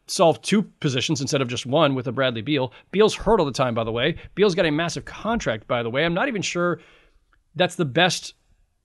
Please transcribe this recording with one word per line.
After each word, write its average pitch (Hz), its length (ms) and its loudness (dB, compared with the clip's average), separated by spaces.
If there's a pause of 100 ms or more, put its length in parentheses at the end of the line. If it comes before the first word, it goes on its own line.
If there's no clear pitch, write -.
solve 165 360 2
two 202 200 2
positions 135 580 -2
instead 139 200 -2
of 123 80 -2
just 123 180 -6
one 143 280 2
with 127 140 -4
a 120 40 -4
Bradley 120 300 -2
Beal. 131 300 -2 (180)
Beal's 202 240 4
hurt 214 240 2
all 156 80 2
the 131 60 -2
time, 127 220 0
by 113 100 -2
the 110 80 -4
way. 135 240 0 (180)
Beal's 185 200 2
got 180 120 2
a 156 40 2
massive 151 340 -2
contract, 175 640 -4
by 120 140 0
the 117 80 -4
way. 135 140 0
I'm 170 100 0
not 208 140 0
even 185 140 -4
sure 175 380 -2 (760)
that's 175 220 0
the 175 80 0
best 139 500 0 (500)